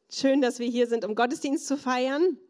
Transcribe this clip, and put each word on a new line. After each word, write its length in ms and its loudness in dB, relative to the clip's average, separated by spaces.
Schön, 320 2
dass 180 0
wir 80 -2
hier 200 2
sind, 160 -2
um 120 -4
Gottesdienst 520 -2
zu 80 -2
feiern. 600 0